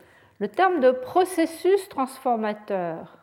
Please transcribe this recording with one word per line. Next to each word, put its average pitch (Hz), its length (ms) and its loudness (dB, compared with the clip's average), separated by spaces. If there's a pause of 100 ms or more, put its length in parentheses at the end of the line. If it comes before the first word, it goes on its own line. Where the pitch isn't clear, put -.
(400)
le 202 80 -4
terme 359 320 2
de 254 120 6
processus 359 960 0
transformateur 208 1300 -4